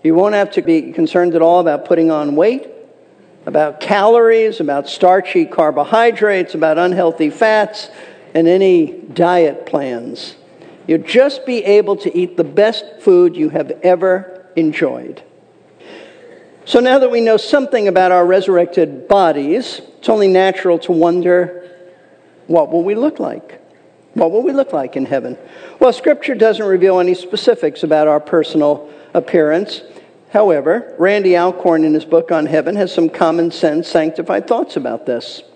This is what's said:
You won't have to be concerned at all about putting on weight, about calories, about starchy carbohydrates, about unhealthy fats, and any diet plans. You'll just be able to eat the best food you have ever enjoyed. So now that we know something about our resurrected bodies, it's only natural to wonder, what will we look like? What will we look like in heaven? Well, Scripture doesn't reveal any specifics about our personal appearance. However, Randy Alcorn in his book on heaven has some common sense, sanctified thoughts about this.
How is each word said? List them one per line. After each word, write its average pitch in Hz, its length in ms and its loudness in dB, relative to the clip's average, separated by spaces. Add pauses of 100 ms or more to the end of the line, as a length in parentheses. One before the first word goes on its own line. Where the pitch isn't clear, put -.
You 160 140 2
won't 208 200 2
have 202 160 0
to 180 100 -2
be 160 320 -2
concerned 170 420 0
at 160 60 2
all 170 180 4
about 147 240 -2
putting 165 260 2
on 147 280 -2
weight, 226 280 0 (800)
about 147 360 -2
calories, 226 800 2
about 143 260 -4
starchy 185 560 2
carbohydrates, 185 1120 0
about 156 220 0
unhealthy 170 520 0
fats, 214 600 0 (440)
and 165 140 2
any 180 400 4 (260)
diet 175 520 0
plans. 127 720 -8 (500)
You'll 160 140 0
just 269 460 -2
be 240 200 -4
able 202 320 2
to 170 200 -6
eat 180 200 -4
the 170 60 0
best 202 420 0 (160)
food 180 340 4
you 151 140 -2
have 151 240 -4 (100)
ever 185 640 0 (100)
enjoyed. 147 680 -4 (1400)
So - 160 2
now 254 200 4
that 254 100 2
we 233 100 0
know 226 180 2
something 240 500 0
about 185 240 2
our 180 140 4
resurrected 175 840 0
bodies, 170 720 0 (160)
it's - 100 -8
only 208 200 2
natural 185 520 2
to - 120 -6
wonder, 175 720 0 (840)
what 156 240 0
will 170 120 0
we 202 120 -2
look 285 240 -2
like? - 400 -10 (580)
What 165 140 2
will 220 100 0
we 285 100 -2
look 269 220 -4
like 135 220 -6
in 135 100 -4
heaven? 123 320 -6 (420)
Well, 254 140 4
Scripture 294 400 -2
doesn't 214 320 2
reveal 185 340 2
any 180 140 0
specifics 180 680 -2
about 151 240 2
our 147 120 2
personal 147 680 -2 (240)
appearance. 165 680 -2 (460)
However, 185 680 0
Randy 190 400 2
Alcorn 175 480 0
in 156 80 0
his 151 100 -2
book 165 280 0
on 156 160 -2
heaven 160 300 -2
has 180 140 -2
some 165 180 0
common 165 420 0
sense, 160 360 -2
sanctified 165 600 -2
thoughts - 280 -2
about 120 300 -6
this. - 380 -8 (120)